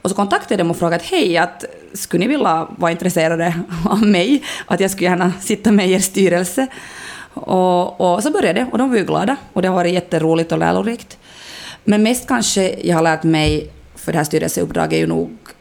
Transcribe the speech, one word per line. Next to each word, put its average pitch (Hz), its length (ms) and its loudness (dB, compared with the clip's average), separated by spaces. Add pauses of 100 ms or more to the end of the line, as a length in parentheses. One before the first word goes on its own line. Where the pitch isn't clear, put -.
Och 196 80 -2
så 196 60 -4
kontaktade 240 380 0
jag 185 60 0
dem 170 120 2
och 160 60 -2
frågade: 170 260 0
"Hej, 220 340 0
att, 175 280 -2 (280)
skulle - 320 -2
ni - 20 0
vilja 202 400 0 (100)
vara 170 140 0
intresserade 170 640 0 (360)
av 208 120 2
mig? 208 420 4 (220)
Att 175 140 -2
jag 190 120 2
skulle 180 180 -2
gärna 180 320 2
sitta 208 300 0
med 190 180 4
i 185 40 4
er 185 60 2
styrelse?" 185 680 0 (680)
Och, 180 680 0
och 185 220 2
så 302 80 0
började 233 280 2
det, 247 120 -2
och 220 60 -2
de 262 120 2
var 240 80 2
ju 180 80 0
glada, 170 300 0 (180)
och 185 80 0
det 185 60 2
har 185 80 2
varit 175 180 2
jätteroligt 165 580 0
och 160 60 0
lärorikt. 190 600 -2 (680)
Men 208 200 4
mest 247 240 0
kanske 202 540 0
jag 175 140 0
har 160 80 2
lärt 160 200 2
mig 151 480 0 (240)
för - 160 -8
det 156 60 0
här 151 80 0
styrelseuppdraget 160 680 -2
är 160 40 0
ju 160 100 0
nog 160 300 -4 (240)